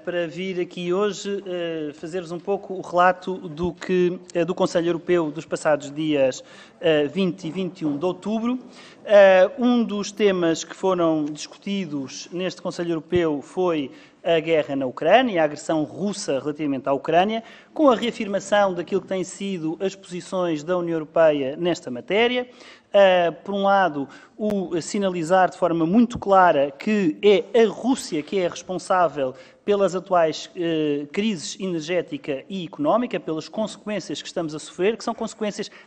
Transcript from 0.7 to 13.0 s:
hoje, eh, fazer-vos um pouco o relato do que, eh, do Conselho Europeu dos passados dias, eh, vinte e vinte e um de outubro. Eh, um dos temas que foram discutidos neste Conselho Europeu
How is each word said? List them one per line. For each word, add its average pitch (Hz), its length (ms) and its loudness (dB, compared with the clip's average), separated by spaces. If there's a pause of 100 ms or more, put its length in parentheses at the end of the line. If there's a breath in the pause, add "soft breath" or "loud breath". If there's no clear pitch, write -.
hoje, 202 520 -4
eh, 170 500 -6
fazer-vos 170 360 -10
um 175 80 -8
pouco 196 360 -6
o 180 60 -8
relato 185 680 0
do 165 240 -6
que, 180 440 0 (160)
eh, 175 120 0
do 180 100 -2
Conselho 180 320 0
Europeu 170 460 0
dos 156 120 -10
passados 147 460 -2
dias, 143 540 0 (360 loud breath)
eh, 151 280 2
vinte 170 400 -2
e - 20 -8
vinte 180 300 -8
e 165 40 -6
um 143 140 -2
de 160 60 -4
outubro. 214 560 -4 (440 loud breath)
Eh, 196 540 8
um 240 240 4
dos 202 300 -6
temas 180 500 2
que - 140 -16
foram 170 480 0
discutidos 147 1040 -8
neste 180 320 -6
Conselho 170 300 -4
Europeu 160 500 0